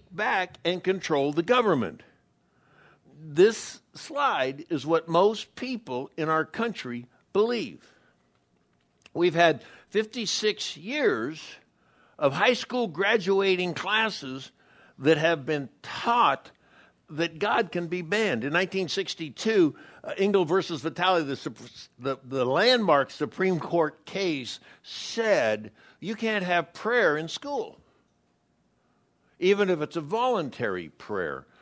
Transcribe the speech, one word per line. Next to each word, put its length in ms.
back 520
and 180
control 520
the 100
government. 600
This 560
slide 760
is 160
what 220
most 480
people 600
in 100
our 160
country 640
believe. 520
We've 220
had 260
fifty-six 840
years 640
of 160
high 200
school 340
graduating 880
classes 760
that 200
have 280
been 240
taught 640
that 260
God 340
can 160
be 140
banned. 420
In 100
nineteen 360
sixty-two, 840
uh, 140
Engel 260
versus 380
Vitale, 420
the 120
Sup-, 220
the, 240
the 200
landmark 680
Supreme 480
Court 460
case, 540
said 920
you 160
can't 280
have 300
prayer 440
in 100
school, 520
even 320
if 100
it's 160
a 60
voluntary 880
prayer. 560